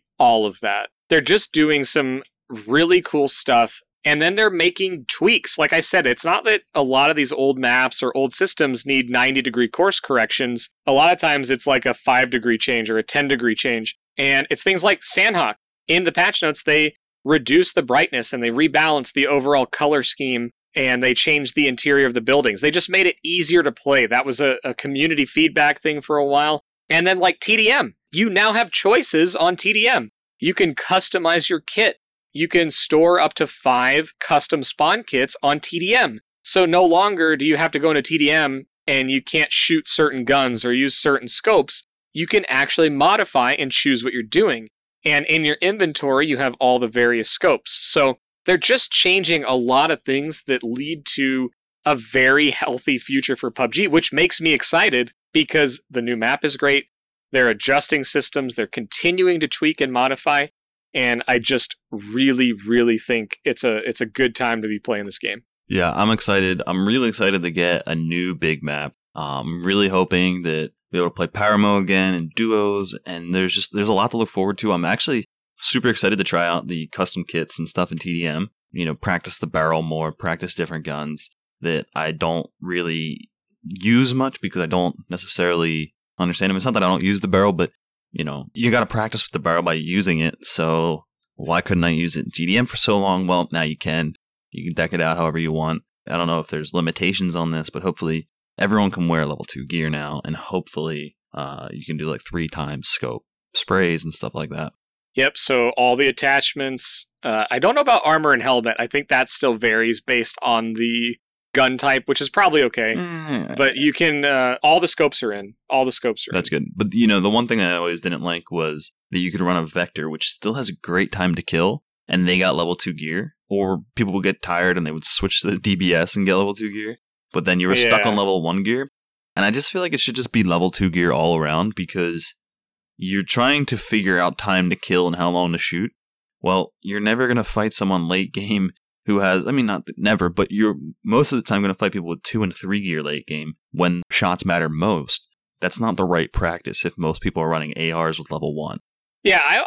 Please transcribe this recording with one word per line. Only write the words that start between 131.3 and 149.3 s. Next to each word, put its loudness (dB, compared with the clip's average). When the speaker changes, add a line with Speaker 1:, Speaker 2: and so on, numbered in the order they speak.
Speaker 2:
around, -2
because -6
you're -4
trying 0
to -4
figure 0
out 0
time 0
to 0
kill 0
and -2
how 0
long 0
to -4
shoot. -4
Well, 0
you're -8
never 0
gonna 0
fight -2
someone 0
late -2
game -2
who 2
has, 2
I -2
mean, 0
not -4
th-, -16
never, 2
but -2
you're 0
most 2
of -2
the -2
time -2
gonna 0
fight -2
people -6
with -8
two -2
and -2
three -4
gear -4
late -8
game -10
when 0
shots -2
matter 0
most. -2
That's -4
not -2
the 0
right 0
practice -4
if -4
most -4
people -2
are -2
running -4
A -4
Rs -2
with -12
level -6
one. -10
Speaker 1:
Yeah, 4